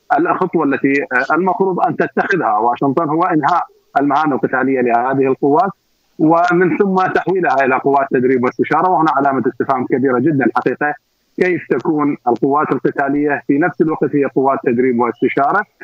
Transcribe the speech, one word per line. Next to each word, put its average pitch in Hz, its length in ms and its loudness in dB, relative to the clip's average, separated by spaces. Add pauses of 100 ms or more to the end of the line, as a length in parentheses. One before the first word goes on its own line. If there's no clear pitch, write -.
(180)
الخطوة 170 480 0
التي، 139 380 0
آه، 131 320 -2
المفروض 180 440 0
أن 160 160 0
تتخذها 156 640 0
واشنطن 131 520 0
هو 160 140 0
إنهاء 165 400 0 (360)
المهام 143 340 0
القتالية 131 480 0
لهذه 127 460 0
القوات 151 440 0 (480)
ومن 170 580 2
ثم 196 180 0
تحويلها 170 720 0
إلى 131 100 0
قوات 139 360 0
تدريب 127 320 2
واستشارة، 147 460 0
وهنا 160 220 2
علامة 135 360 0
استفهام 131 380 -2
كبيرة 127 340 0
جدا 135 260 2 (100)
حقيقة، 131 380 -2 (480)
كيف 180 280 -2
تكون 147 480 0 (100)
القوات 143 440 0
القتالية 143 760 -2
في 143 100 2
نفس 175 240 0
الوقت 156 340 -2
هي 139 100 2
قوات 135 380 0
تدريب 123 360 0
واستشارة؟ 143 640 0 (200)